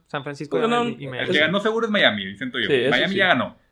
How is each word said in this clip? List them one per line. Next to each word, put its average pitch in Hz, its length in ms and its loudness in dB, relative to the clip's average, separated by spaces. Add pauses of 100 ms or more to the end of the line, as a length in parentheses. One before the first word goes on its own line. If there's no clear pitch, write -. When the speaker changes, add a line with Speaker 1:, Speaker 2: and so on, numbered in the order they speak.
Speaker 1:
San 143 160 -8
Francisco 143 340 -6
Speaker 2:
Pero 165 120 2
Speaker 1:
gana 240 160 0
Speaker 2:
no, 240 60 -4
Speaker 1:
y, 233 100 -8
y 139 60 -12
Speaker 3:
El 131 40 -10
Speaker 1:
Miami. - 220 -4
Speaker 3:
que 156 60 2
ganó 165 220 2
seguro 220 260 -2
es 214 60 -2
Miami, 107 440 2
siento 131 220 -6
yo. 113 100 0
Speaker 2:
Sí, 147 60 2
eso 127 160 2
Speaker 3:
Miami 143 220 2
Speaker 2:
sí. 196 60 -2
Speaker 3:
ya 190 100 4
ganó. 123 280 0 (160)